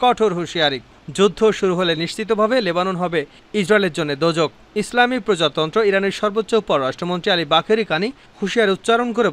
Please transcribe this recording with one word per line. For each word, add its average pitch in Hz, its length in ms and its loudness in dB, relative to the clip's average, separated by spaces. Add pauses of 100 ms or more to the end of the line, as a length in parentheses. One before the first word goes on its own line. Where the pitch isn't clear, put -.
কঠোর 220 360 2
হুঁশিয়ারি, 151 420 -2 (360)
যুদ্ধ 196 240 2 (180)
শুরু 185 200 0
হলে 180 140 0 (100)
নিশ্চিতভাবে 214 540 -2 (100)
লেবানন 180 360 -2
হবে 170 180 -2 (400)
ইসরায়েলের 196 380 2
জন্য 151 120 -2 (140)
দোজক। 165 260 2 (320)
ইসলামী 247 440 0
প্রজাতন্ত্র 160 520 0 (100)
ইরানের 196 320 0
সর্বোচ্চ 214 320 -2 (160)
পররাষ্ট্রমন্ত্রী 175 640 -2
আলী 170 120 0 (100)
বাকেরি 214 360 2
কানি 165 180 -2 (300)
হুঁশিয়ারি 202 380 0
উচ্চারণ 233 360 0
করে 214 200 2